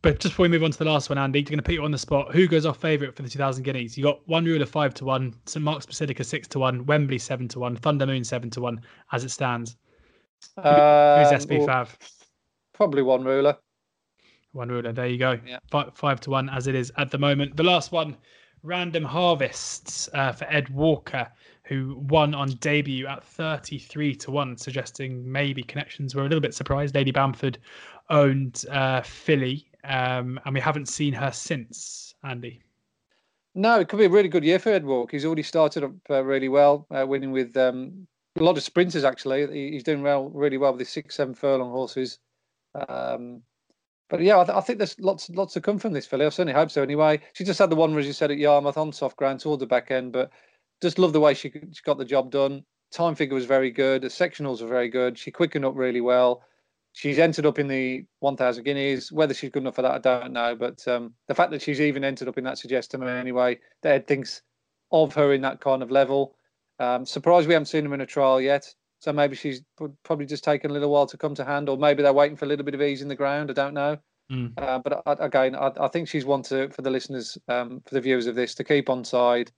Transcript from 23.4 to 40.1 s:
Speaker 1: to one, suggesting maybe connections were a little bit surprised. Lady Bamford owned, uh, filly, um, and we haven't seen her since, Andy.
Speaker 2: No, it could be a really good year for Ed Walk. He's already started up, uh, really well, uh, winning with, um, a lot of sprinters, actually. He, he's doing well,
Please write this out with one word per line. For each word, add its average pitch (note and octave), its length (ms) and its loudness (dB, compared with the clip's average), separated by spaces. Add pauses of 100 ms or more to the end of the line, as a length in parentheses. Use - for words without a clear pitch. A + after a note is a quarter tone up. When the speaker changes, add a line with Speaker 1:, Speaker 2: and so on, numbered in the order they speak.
Speaker 1:
to C#3 160 -12
one, C3+ 260 -4
suggesting B2+ 720 -10
maybe C3+ 340 -4
connections C#3 520 -8
were C#3 60 -2
a C#3 60 -2
little D#3 120 2
bit C#3 140 -2
surprised. C#3 420 -2
Lady C3+ 160 2
Bamford C3+ 460 0 (520)
owned, C#3 640 4
uh, C3 300 0
filly, C3+ 680 -2 (160)
um, B2+ 640 -2
and C3+ 80 -4
we C3+ 80 0
haven't C#3+ 260 -2
seen D3 260 -2
her C3+ 180 -4
since, - 920 -10
Andy. A#2+ 380 -12 (920)
Speaker 2:
No, A3 260 4
it F3 100 0
could G#3 100 -4
be G#3+ 60 8
a F3+ 40 8
really F#3+ 200 6
good D#3+ 140 0
year F3 160 4
for A3+ 100 0
Ed F#3 160 2
Walk. B2+ 260 0
He's C#3+ 140 -6
already D#3+ 180 -2
started D#3 400 0
up, C3+ 80 -6 (180)
uh, C3+ 140 2
really C3+ 240 0
well, C#3+ 440 6
uh, C3+ 140 -2
winning C3+ 260 -4
with, C3 260 -2
um, C3 500 -2 (320)
a D#3+ 40 2
lot F3 120 6
of D3 80 -4
sprinters, E3+ 400 0
actually. C3+ 440 0
He, C#3 240 -8
he's C#3 120 -8
doing C#3+ 200 -2
well, C#3+ 260 0